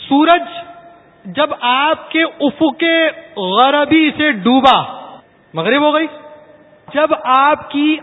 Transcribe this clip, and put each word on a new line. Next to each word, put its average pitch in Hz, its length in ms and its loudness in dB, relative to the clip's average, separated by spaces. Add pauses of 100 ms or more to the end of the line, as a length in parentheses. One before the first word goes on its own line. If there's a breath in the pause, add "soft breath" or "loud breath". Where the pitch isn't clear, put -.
سورج 320 340 4 (840)
جب 277 260 -4 (100)
آپ 269 500 -2
کے 320 120 0
افق 294 640 -2 (520)
غربی 285 800 2
سے 302 160 0
ڈوبا، 233 500 2 (720)
مغرب 214 280 0
ہو 302 120 2
گئی۔ 311 120 0 (880)
جب 302 140 0 (300)
آپ 294 320 0
کی 302 320 0